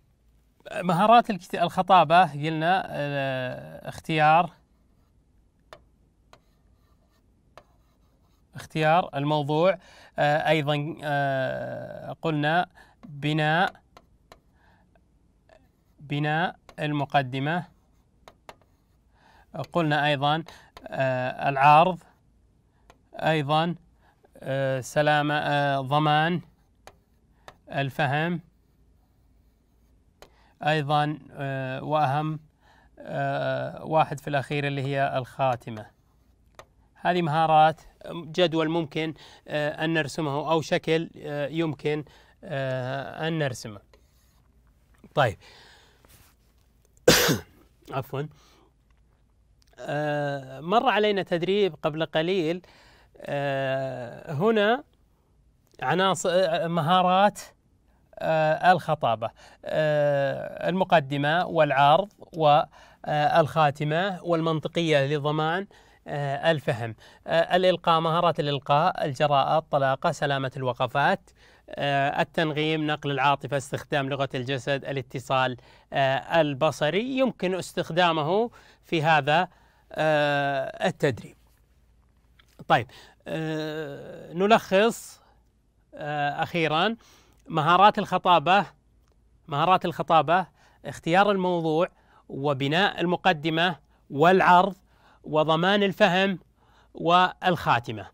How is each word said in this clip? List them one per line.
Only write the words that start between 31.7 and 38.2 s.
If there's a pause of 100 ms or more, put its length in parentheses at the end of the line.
وأهم، (580)
آه،
واحد
في
الأخير
اللي
هي
الخاتمة. (1080)
هذه
مهارات، (260)
جدول